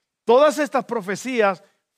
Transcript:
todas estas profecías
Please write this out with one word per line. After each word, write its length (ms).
todas 320
estas 280
profecías 800